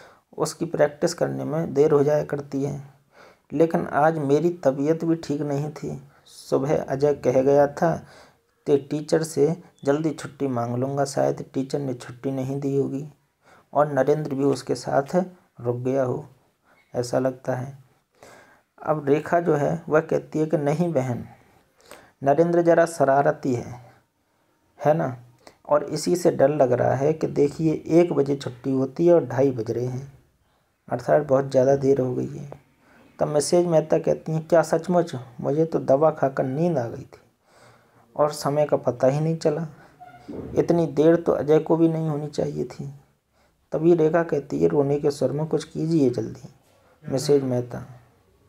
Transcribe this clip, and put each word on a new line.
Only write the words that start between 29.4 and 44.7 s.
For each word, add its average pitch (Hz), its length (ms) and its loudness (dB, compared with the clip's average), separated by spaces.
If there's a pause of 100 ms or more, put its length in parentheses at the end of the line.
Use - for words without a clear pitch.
बज 117 200 -6
रहे 120 160 -4
हैं, 127 320 -10 (760)
अर्थात 151 300 0
बहुत 139 280 0
ज़्यादा 135 260 4
देर 135 240 2
हो 127 140 -2
गई 127 220 -6
है। - 340 -16 (480)
तब 156 100 0
मिसेज 151 380 2
मेहता 160 320 2
कहती 160 340 -2
हैं, 160 160 -4
"क्या 160 140 6
सचमुच? 165 540 0 (240)
मुझे 143 240 0
तो 160 140 -2
दवा 135 320 4
खाकर 143 340 -2
नींद 151 340 -2
आ 117 100 -4
गई 127 140 -12
थी - 180 -20 (960)
और 147 160 2
समय 147 320 -2
का 147 120 0
पता 131 300 0
ही 139 140 2
नहीं 160 160 0
चला। 160 300 -2 (880)
इतनी 165 320 2
देर 156 300 4
तो 170 160 0
अजय 151 260 2
को 160 180 2
भी 165 120 4
नहीं 160 200 -2
होनी 151 180 -4
चाहिए 151 380 -6
थी।" 139 300 -12 (800)
तभी 160 220 4
रेखा 165 280 2
कहती 147 400 -4
है 165 60 2
रोने 147 320 2